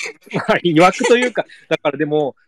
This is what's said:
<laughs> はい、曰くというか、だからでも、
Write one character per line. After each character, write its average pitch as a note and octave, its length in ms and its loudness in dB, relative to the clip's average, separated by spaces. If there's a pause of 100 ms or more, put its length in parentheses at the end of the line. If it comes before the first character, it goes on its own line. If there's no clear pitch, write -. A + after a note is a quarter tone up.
<laughs> - 420 -10
は G#3+ 160 2
い、 F3 100 0
曰 F3 180 6
く B3 140 -4
と A#3+ 120 4
い B3 100 0
う A#3 40 -4
か、 - 140 -4 (240)
だ D#3+ 80 -2
か D3 140 -2
ら C#3+ 60 -8
で D#3 80 -2
も、 D3 300 -2 (120)